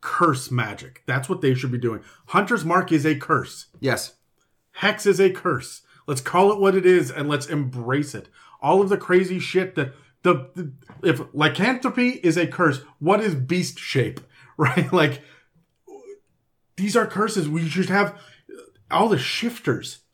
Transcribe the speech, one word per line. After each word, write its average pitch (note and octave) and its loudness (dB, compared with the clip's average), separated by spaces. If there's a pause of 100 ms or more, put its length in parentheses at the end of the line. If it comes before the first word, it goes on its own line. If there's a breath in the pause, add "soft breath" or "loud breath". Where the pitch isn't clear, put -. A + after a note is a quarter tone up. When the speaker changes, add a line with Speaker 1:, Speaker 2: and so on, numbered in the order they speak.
Speaker 1:
curse D3 -2
magic. A2+ -6
That's C3 -4
what F3+ -4
they C3 2
should B2+ -4
be B2 -4
doing. A2+ -6 (260 soft breath)
Hunter's F#3+ 0
Mark F3+ 0
is D3+ 2
a D#3 2
curse. - -4 (120)
Speaker 2:
Yes. - -4 (580)
Speaker 1:
Hex G#3 -2
is F#3+ 4
a F#3+ 6
curse. D#3+ -6 (240 soft breath)
Let's C#3+ -4
call G3 4
it G#3 -2
what F#3+ 4
it F3+ 2
is F3 6
and D3 -4
let's D3 -2
embrace C3+ -4
it. G#2 -12 (340 soft breath)
All E3+ 4
of G3 2
the G3 2
crazy F3+ 2
shit F#3 -2
that C3 -4 (280 loud breath)
the, D#3 2
the, E3 -10 (280)
if C#3 2 (120)
lycanthropy B3 0
is E3+ 2
a E3+ 2
curse, D3+ 0 (180 loud breath)
what F#3+ 2
is G#3 0
beast C#3 -2
shape? - -2 (200)
<laughs> - -20
Right? D#3 0
Like, D3+ 2 (1500 soft breath)
these F#3+ -2
are A3 2
curses. G3 -2
We E3 -2
should D#3+ -2
have G3+ 0 (720 loud breath)
all G#3 4
the F#3+ 4
shifters - -4 (140)